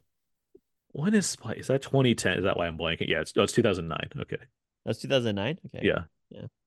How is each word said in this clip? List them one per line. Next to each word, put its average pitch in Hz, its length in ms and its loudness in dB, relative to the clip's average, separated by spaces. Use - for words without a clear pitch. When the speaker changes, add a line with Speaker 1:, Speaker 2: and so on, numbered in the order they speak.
Speaker 1:
When 180 240 0
is 196 140 4
Splice? - 340 -8
Is - 60 -6
that 135 160 2
twenty 127 320 4
ten? 92 240 0
Is 90 40 0
that 95 140 0
why 85 100 0
I'm 80 100 -6
blanking? 82 300 -2
Yeah, 80 140 0
it's, - 140 -10
no, 107 80 6
it's - 100 0
two - 80 4
thousand 90 260 0
nine. - 220 -6
Okay. - 160 -8
Speaker 2:
That's 117 140 -4
two - 80 -10
thousand 120 280 2
nine? 113 320 -4
Okay. - 180 -6
Speaker 1:
Yeah. 85 180 2
Speaker 2:
Yeah. - 140 -14